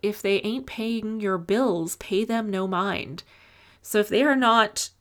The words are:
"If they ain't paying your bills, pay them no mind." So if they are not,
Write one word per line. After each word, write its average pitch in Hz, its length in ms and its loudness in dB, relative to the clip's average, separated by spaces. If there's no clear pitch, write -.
"If 202 180 -2
they 196 200 2
ain't 262 260 -4
paying 220 520 -4
your 190 200 0
bills, 175 560 0
pay 196 300 -2
them 226 260 -2
no 190 160 -2
mind." 185 560 -4
So - 180 0
if 208 80 2
they 214 140 2
are 285 140 4
not, 226 640 2